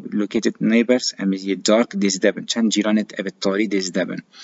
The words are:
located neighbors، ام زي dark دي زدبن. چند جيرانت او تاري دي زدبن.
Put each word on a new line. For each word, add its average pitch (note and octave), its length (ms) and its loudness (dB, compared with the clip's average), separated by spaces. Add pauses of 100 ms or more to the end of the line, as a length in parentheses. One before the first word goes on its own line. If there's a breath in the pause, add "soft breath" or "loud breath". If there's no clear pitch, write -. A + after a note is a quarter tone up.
(140)
located G#2 480 -2
neighbors، A#2 600 2
ام G2 140 0
زي F#2+ 200 -2
dark G#2+ 400 2
دي G2 140 2
زدبن. G2+ 360 0
چند A2+ 220 0
جيرانت G#2+ 460 0
او G2+ 120 -8 (160)
تاري G2+ 260 0
دي G2 140 0
زدبن. F2+ 360 -4 (260 loud breath)